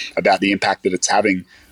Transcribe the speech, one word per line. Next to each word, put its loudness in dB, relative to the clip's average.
about 2
the 0
impact -2
that 0
it's -4
having. 0